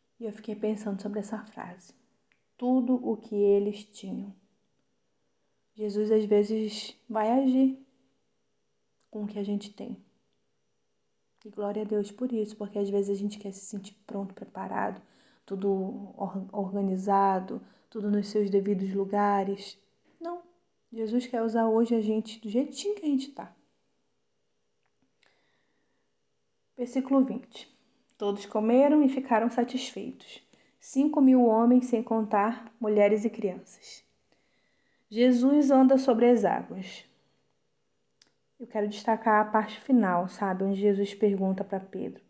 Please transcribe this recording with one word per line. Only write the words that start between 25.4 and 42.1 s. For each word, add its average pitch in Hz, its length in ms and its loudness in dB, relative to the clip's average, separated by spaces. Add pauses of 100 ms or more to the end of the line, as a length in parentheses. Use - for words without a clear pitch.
Versículo 262 480 0
vinte. - 480 -8 (460)
Todos 202 300 -4
comeram 262 560 4
e 262 80 4
ficaram 240 400 0
satisfeitos. - 920 -6 (380)
Cinco 294 400 0
mil 254 240 8
homens, 240 420 6
sem 226 160 0
contar 220 800 -2
mulheres 208 460 4
e 214 40 -2
crianças. - 720 -10 (1040)
Jesus 254 600 4
anda 262 280 8
sobre 240 300 4
as 226 160 6
águas. - 600 -4 (1500)
Eu 233 80 -16
quero 208 220 -4
destacar 214 520 0
a 214 100 0
parte 214 300 -2
final, 190 480 2
sabe? 190 360 -4
Onde 196 160 -2
Jesus 202 340 0
pergunta 190 480 0
pra 196 160 -6
Pedro: - 520 -12